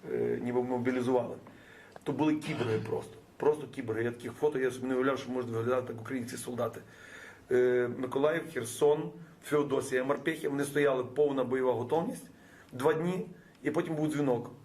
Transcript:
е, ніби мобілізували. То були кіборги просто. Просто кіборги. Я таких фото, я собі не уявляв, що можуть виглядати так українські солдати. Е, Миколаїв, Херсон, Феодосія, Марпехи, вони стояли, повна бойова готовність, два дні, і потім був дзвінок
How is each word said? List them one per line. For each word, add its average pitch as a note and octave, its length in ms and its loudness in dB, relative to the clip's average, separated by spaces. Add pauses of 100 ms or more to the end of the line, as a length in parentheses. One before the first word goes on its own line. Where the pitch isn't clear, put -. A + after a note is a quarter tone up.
(120)
е, A#2+ 320 0
ніби B2 200 0
мобілізували. B2 720 0 (680)
То D3+ 80 -2
були D3+ 240 2
кіборги A#2 440 -2 (100)
просто. - 280 -6 (200)
Просто D3+ 300 2
кіборги. A2+ 360 -4
Я A#2+ 80 0
таких A#2 200 -10
фото, D3 280 0
я C3 120 2
собі A#2 160 -6
не C3 80 0
уявляв, C3 240 2
що A#2+ 120 -8
можуть B2 200 -4
виглядати B2 360 0
так B2 140 -10
українські B2 360 -6
солдати. A#2 440 -6 (680)
Е, B2 460 4
Миколаїв, C#3 460 0 (100)
Херсон, D3 580 2 (320)
Феодосія, C3 600 0
Марпехи, C#3+ 460 0
вони C#3 140 0
стояли, C#3+ 400 2
повна C3+ 400 2
бойова B2+ 300 2
готовність, D#3 520 -2 (480)
два C#3 200 2
дні, F3 320 0 (380)
і C#3+ 80 0
потім D#3+ 240 0
був D3+ 160 0
дзвінок C3 400 0 (140)